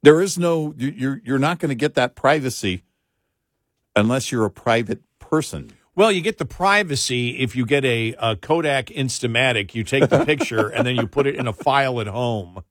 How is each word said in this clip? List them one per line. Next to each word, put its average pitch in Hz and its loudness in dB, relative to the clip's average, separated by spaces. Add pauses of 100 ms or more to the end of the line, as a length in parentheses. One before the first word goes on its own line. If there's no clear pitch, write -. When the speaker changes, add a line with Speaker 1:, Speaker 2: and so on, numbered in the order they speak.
Speaker 1:
There 151 10
is 185 0
no, 160 0
you, 131 -4
you're, 131 -4
you're 135 -2
not 160 0
gonna 143 -2
get 135 -2
that 123 0
privacy 131 0 (1120)
unless 117 0
you're 113 0
a 101 0
private 117 -2 (160)
person. - -4 (220)
Speaker 2:
Well, 208 4
you 185 0
get 214 -4
the 165 -4
privacy 151 0 (100)
if 127 -2
you 123 -2
get 139 2
a, 117 0
a 113 -2
Kodak 147 -2
Instamatic. 123 -2
You 113 -4
take 135 2
the - 2
picture 113 -2
and 120 -2
then 127 -2
you 120 -2
put 139 0
it 139 -2
in 127 -4
a 110 -4
file 135 0
at 104 -4
home. 101 -6